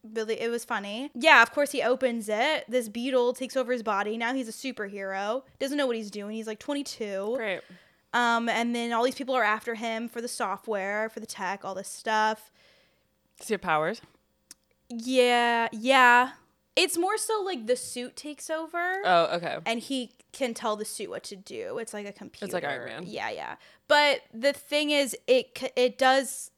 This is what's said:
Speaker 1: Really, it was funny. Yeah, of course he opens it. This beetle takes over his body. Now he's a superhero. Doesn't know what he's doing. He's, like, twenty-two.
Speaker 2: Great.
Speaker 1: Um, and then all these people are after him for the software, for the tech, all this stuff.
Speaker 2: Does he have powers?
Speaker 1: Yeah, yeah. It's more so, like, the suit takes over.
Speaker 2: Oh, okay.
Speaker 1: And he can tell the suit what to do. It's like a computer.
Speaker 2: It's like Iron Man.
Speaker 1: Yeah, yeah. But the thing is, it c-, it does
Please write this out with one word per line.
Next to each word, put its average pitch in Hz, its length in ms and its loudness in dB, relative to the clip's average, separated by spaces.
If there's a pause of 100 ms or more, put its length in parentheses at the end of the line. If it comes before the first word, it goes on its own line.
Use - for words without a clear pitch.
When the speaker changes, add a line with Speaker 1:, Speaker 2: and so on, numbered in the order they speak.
Speaker 1:
Really, 220 360 -4
it 226 80 -2
was 233 160 -4
funny. 220 480 -4
Yeah, 269 300 10
of 294 100 6
course 294 200 0
he 269 100 -2
opens 240 460 0
it. 262 400 0
This 233 200 0
beetle 247 440 2
takes 262 240 -6
over 247 160 0
his 240 100 -2
body. 208 340 -2
Now 233 160 -2
he's 262 160 -4
a 220 40 -12
superhero. 202 920 -6 (160)
Doesn't 277 180 -2
know 277 120 2
what 233 80 0
he's 214 160 -8
doing. 208 240 -8
He's, 220 100 -8
like, 220 140 -8
twenty-two. 214 760 -4
Speaker 2:
Great. 214 240 -4 (540)
Speaker 1:
Um, 233 340 2
and 233 260 0
then 233 180 -2
all 233 120 2
these 262 120 0
people 262 180 -4
are 254 100 4
after 214 300 0
him 226 340 -4
for 233 140 -8
the 240 60 -6
software, 208 800 -4
for 220 100 -12
the 220 60 -12
tech, 196 380 -6
all 190 100 -8
this 190 140 -10
stuff. 220 600 0 (880)
Speaker 2:
Does - 100 -16
he 220 60 0
have 185 60 -4
powers? 165 400 0 (880)
Speaker 1:
Yeah, 240 840 2
yeah. 247 580 6 (460)
It's 330 200 2
more 381 220 0
so, 440 260 -2
like, 285 220 -6
the 247 100 2
suit - 400 -10
takes 294 320 -14
over. 349 560 -4
Speaker 2:
Oh, 170 300 4
okay. 170 320 -4
Speaker 1:
And 226 140 -2
he 254 320 -6 (200)
can 233 220 -4
tell 214 220 -4
the 214 80 -8
suit - 260 -10
what - 140 -8
to 202 120 -14
do. 110 420 -10
It's 226 140 -10
like 208 140 -10
a 202 60 -12
computer. - 340 -14
Speaker 2:
It's 180 80 -8
like 170 100 -2
Iron 131 240 -6
Man. 117 180 -12
Speaker 1:
Yeah, 110 240 -8
yeah. 78 260 -10 (320)
But 294 320 4 (120)
the 254 200 0
thing 294 380 -2
is, 285 260 2 (100)
it 247 320 2
c-, 262 180 -6
it 247 220 2
does 262 600 2